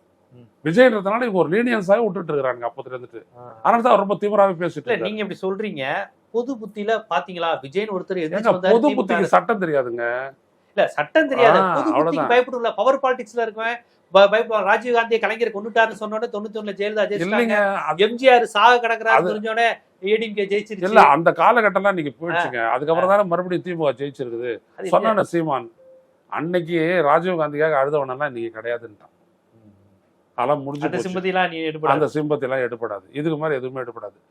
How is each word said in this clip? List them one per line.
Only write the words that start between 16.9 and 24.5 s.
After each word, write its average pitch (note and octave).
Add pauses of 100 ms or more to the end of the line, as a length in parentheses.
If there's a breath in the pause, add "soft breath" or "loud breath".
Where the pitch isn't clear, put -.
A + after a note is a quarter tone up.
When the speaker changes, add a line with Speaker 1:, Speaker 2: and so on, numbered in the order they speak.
Speaker 1:
ஜெயிச்சிட்டாங்க. G3+
Speaker 2:
இல்லைங்க, G#3
அது D#3
Speaker 1:
எம் A#3
ஜி B3+
ஆர் A#3+
சாக A3+
கிடக்குறாருன்னு A3+
Speaker 2:
அது G#3+
Speaker 1:
தெரிஞ்சோடனே A3 (300)
ஏ G#3
டி A3
எம் G#3
கே G3+
ஜெயிச்சிருச்சு. G3+
Speaker 2:
இல்ல, G3+
அந்த D#3+
காலகட்டம்லாம் G3
நீங்க D#3 (100)
போயிடுச்சுங்க. D#3+
Speaker 1:
ஆ. A2+
Speaker 2:
அதுக்கப்புறம் D#3+
Speaker 1:
ஆ. G3
Speaker 2:
தானே G#3
மறுபடியும் F3+
திமுக E3+
ஜெயிச்சிருக்குது. B2 (180)